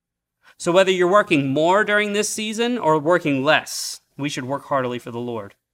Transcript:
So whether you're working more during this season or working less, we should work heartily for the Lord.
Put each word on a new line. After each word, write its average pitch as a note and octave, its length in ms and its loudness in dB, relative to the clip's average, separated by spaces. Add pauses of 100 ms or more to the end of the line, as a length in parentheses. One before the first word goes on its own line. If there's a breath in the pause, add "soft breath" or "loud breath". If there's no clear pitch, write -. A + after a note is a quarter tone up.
(580 soft breath)
So F3 140 -2
whether F#3 180 6
you're F3+ 160 2
working E3 460 2
more F3 320 2
during G#3 280 0
this G#3 160 -2
season A3 480 -4
or D#3 220 2
working D3 460 0
less, - 560 -4 (160)
we C#3+ 120 -6
should C#3+ 160 -10
work C3+ 200 -8
heartily B2+ 340 -4
for A#2+ 140 -16
the A#2 80 -8
Lord. A#2 340 -10 (200)